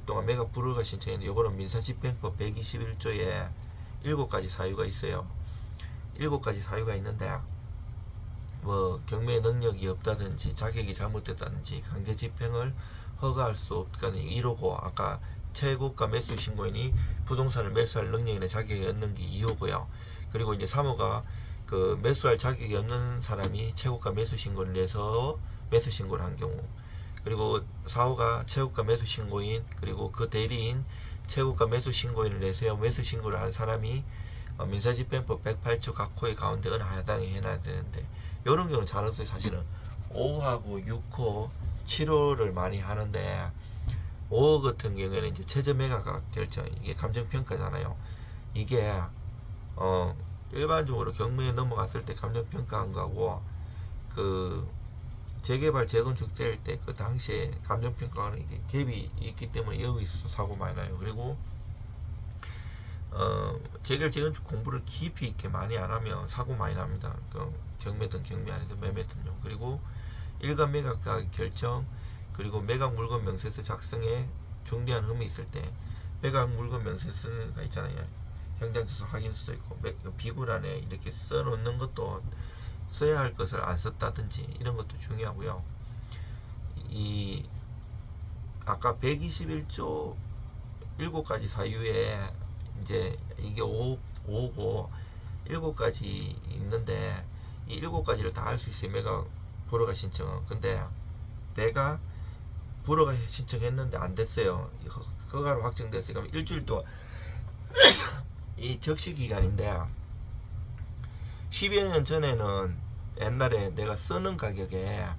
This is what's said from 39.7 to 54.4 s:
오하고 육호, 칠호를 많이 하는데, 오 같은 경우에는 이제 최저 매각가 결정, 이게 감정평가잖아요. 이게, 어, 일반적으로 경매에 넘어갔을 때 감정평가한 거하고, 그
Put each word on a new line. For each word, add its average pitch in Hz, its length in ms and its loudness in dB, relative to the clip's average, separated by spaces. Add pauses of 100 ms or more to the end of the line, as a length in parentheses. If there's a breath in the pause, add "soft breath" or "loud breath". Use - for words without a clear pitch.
오하고 120 720 2
육호, 110 680 0 (320)
칠호를 143 680 6
많이 92 260 2
하는데, 95 720 0 (800 loud breath)
오 143 320 8
같은 113 340 2
경우에는 95 320 0
이제 92 160 -2
최저 139 300 4
매각가 113 480 0 (100)
결정, 92 340 -2 (160)
이게 - 140 -4
감정평가잖아요. 101 1000 0 (560 loud breath)
이게, 107 360 2 (840)
어, 92 400 4 (380)
일반적으로 147 580 2
경매에 123 400 2
넘어갔을 120 540 0
때 - 100 -4
감정평가한 113 800 -2
거하고, 92 480 0 (720 loud breath)
그 92 640 0 (640)